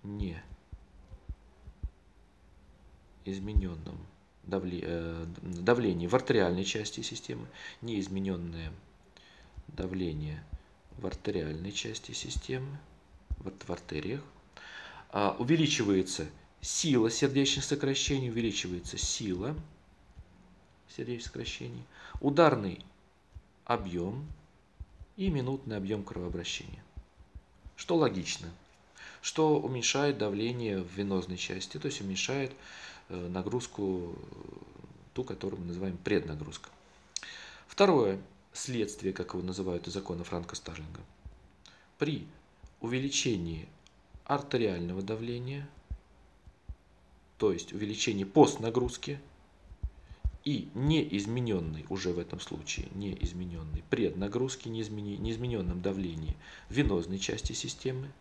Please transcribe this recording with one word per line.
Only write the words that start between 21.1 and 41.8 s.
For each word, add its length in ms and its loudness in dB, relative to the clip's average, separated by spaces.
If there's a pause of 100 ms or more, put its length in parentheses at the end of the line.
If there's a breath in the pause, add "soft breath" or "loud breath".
сокращений, 560 -8 (360 loud breath)
ударный 640 6 (840)
объём 600 -2 (880)
и 140 0
минутный 480 0
объём 260 0
кровообращения. 800 -6 (920)
Что 200 0
логично, 540 2 (720 loud breath)
что 380 4
уменьшает 580 2
давление 640 0
в 120 -6
венозной 440 0
части, 400 -6
то 100 -4
есть 140 -4
уменьшает, 520 -2 (560 loud breath)
э, 200 -6
нагрузку, 840 -2
э, 20 -12 (960)
ту, 100 -4
которую 380 -6
мы 60 -6
называем 300 -4
преднагрузка. 720 0 (960 loud breath)
Второе 520 6 (340)
следствие, 600 -2
как 200 -4
его 100 -2
называют 440 -2
из 60 -6
закона 300 -4
Франка 320 -6
Старлинга. 460 -10 (960 loud breath)